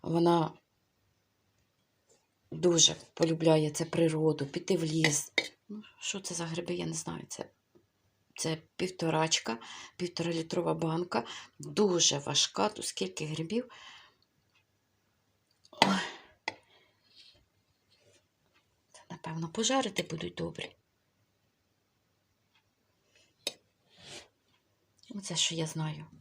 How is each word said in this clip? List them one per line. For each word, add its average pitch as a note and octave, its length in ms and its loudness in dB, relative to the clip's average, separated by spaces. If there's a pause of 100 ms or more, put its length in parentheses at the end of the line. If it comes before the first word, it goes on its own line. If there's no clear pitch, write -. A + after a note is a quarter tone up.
Вона E3+ 500 4 (2000)
дуже D#3+ 440 6 (180)
полюбляє D#3+ 580 4
це D#3+ 140 -2
природу, D#3 600 2
піти E3+ 320 0
в E3 60 0
ліс. D#3 480 2 (380)
Ну, G#3 140 -12 (160)
що - 200 -6
це F#3 160 -8
за E3+ 100 -4
гриби, E3+ 300 -4
я F3 100 -4
не D#3+ 80 -4
знаю. E3 340 -8
Це... - 180 -8 (960)
Це D#3+ 180 -2 (180)
півторачка, D#3+ 840 0 (400)
півтора F3 340 -4
літрова E3 420 -2
банка. E3 520 0 (340)
Дуже D#3 600 2
важка, C#3+ 500 0
тут - 160 -8
скільки F#3 400 -6
грибів. E3 460 -4 (2000)
Ой. F#3+ 280 4 (3000)
Це, - 180 -20
напевно, E3 400 -6
пожарити A3+ 540 0
будуть E3+ 320 -8
добрі. - 400 -8 (4000)
Оце, F#3+ 200 -8
що D#3+ 200 0
я D#3+ 120 -2
знаю. D#3 380 -6 (160)